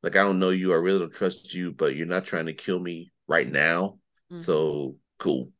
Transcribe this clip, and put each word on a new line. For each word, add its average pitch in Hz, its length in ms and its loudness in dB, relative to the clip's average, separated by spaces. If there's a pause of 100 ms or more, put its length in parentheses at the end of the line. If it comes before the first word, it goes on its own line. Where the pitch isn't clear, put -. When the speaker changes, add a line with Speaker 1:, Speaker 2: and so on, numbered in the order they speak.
Speaker 1:
like, 73 120 0
"I 95 60 8
don't 98 160 4
know 92 140 2
you, 92 220 2
I - 20 4
really 92 240 2
don't 80 120 -4
trust - 440 -4
you, 90 160 -6
but 69 240 0
you're 80 100 -4
not 90 180 -2
trying 82 220 -4
to 80 80 -8
kill - 260 -4
me 85 320 -10 (160)
right 78 240 2
now. 82 460 2 (340)
Speaker 2:
Mm-hmm. 175 40 -14
Speaker 1:
So, 76 640 -2 (200)
cool. 65 420 -2